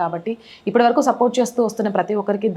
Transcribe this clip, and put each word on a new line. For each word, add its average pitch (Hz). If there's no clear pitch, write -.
కాబట్టి 170
ఇప్పటివరకు 240
సపోర్ట్ 247
చేస్తూ 240
వస్తున్న 214
ప్రతి 208
ఒక్కరికి 202